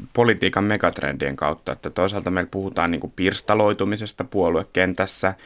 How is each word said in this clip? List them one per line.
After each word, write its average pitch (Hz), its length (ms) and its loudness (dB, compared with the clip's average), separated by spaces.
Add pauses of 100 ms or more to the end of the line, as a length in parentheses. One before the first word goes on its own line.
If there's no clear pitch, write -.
(140)
politiikan 98 500 2
megatrendien 73 720 0
kautta, 73 360 -4
että - 180 -8
toisaalta 95 420 -2
meillä 92 200 -2
puhutaan 90 400 -2
niinku 80 240 -4
pirstaloitumisesta 104 1080 0
puoluekentässä 92 1080 0 (120)